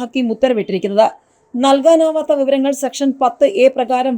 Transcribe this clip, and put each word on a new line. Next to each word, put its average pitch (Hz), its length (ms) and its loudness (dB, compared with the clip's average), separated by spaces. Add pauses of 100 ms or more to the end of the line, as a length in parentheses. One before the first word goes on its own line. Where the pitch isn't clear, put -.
ഹക്കീം 247 340 -4
ഉത്തരവിട്ടിരിക്കുന്നത്. 208 760 0 (460)
നൽകാനാവാത്ത 311 840 2
വിവരങ്ങൾ 269 320 0 (100)
സെക്ഷൻ 277 260 -4 (120)
പത്ത് 254 260 2 (180)
എ - 20 6 (100)
പ്രകാരം 254 420 -2